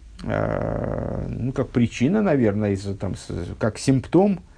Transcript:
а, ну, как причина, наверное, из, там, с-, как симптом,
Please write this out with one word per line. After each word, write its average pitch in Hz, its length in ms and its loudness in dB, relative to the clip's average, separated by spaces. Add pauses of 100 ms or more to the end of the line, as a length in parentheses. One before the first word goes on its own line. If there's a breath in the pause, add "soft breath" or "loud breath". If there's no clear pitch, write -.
(240)
а, - 1040 -2
ну, 127 240 -4
как 131 160 -2
причина, 135 540 2
наверное, 107 500 2
из, 98 100 -2 (140)
там, 95 180 -6
с-, 95 440 -8
как 107 200 0
симптом, 170 640 4 (180 soft breath)